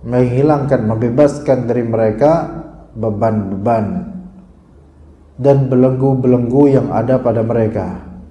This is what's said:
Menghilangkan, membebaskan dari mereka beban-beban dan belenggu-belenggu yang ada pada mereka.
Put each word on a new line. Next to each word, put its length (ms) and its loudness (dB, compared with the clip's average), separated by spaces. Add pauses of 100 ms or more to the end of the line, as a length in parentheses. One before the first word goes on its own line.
Menghilangkan, 800 0
membebaskan 800 0
dari 160 2
mereka 800 0 (320)
beban-beban 1200 -4 (1200)
dan 320 2
belenggu-belenggu 1040 2
yang 240 2
ada 240 0
pada 240 0
mereka. 680 -4 (200)